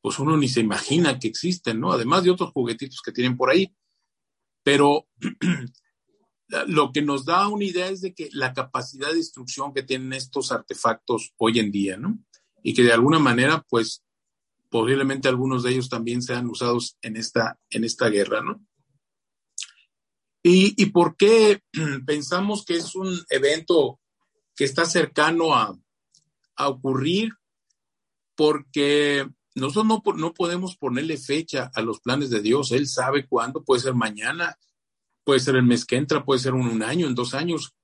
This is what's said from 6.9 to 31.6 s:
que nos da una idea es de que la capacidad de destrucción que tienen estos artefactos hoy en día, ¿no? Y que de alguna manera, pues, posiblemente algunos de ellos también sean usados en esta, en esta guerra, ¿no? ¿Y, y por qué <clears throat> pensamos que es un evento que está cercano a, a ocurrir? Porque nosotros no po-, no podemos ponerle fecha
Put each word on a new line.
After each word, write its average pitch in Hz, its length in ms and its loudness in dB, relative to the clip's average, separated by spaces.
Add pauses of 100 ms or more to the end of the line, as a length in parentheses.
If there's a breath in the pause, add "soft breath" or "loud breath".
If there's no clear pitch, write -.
que 147 80 0
nos 143 240 -2
da 185 240 2
una 208 160 -2
idea 180 240 -4
es 190 140 -8
de 185 100 -8
que 156 200 -14
la 131 200 -4
capacidad 131 560 -8
de 160 60 -2
destrucción 143 580 -6
que 135 100 -4
tienen 131 300 -6
estos 131 400 -6
artefactos - 840 -4
hoy 113 220 2
en 104 100 -2
día, 98 260 -4
¿no? 180 220 -6 (440 soft breath)
Y 113 120 -4
que 123 80 4
de 120 100 8
alguna 131 260 4
manera, 139 520 2
pues, 113 340 -2 (640)
posiblemente 135 600 0
algunos 127 340 0
de 123 80 0
ellos 127 180 0
también 117 320 -4
sean 123 300 -6
usados 120 500 -2
en 110 160 -10
esta, 113 420 -2 (120)
en 113 140 -2
esta 117 260 0
guerra, 104 320 0
¿no? - 200 -8 (1800 loud breath)
¿Y, 190 400 6
y - 40 6
por 170 300 2
qué 208 460 6 (100)
<clears throat> 143 340 -4
pensamos 180 580 -2
que 170 100 -4
es 165 200 -6
un 185 240 -6 (120)
evento 147 680 0 (560)
que 143 80 0
está 139 200 0
cercano 160 680 2
a, 107 200 2 (840)
a 139 120 -2
ocurrir? 135 640 -2 (1040)
Porque 147 920 2 (260)
nosotros 139 300 -2
no 220 180 2
po-, 202 120 0
no 165 180 -4
podemos 180 440 -4
ponerle 143 420 -4
fecha 139 560 -6